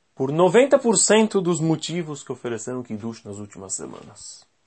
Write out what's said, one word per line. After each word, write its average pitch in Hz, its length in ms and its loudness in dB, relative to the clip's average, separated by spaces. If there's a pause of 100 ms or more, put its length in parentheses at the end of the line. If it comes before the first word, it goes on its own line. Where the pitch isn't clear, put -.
(140)
por 135 180 -4
noventa 208 460 6
por 233 180 2
cento 214 440 4
dos 170 200 0
motivos 156 600 -4
que 135 100 -10
ofereceram 123 500 -8
Kiddush 110 420 -10
nas 101 140 -14
últimas 95 360 -14
semanas." - 720 -16 (200)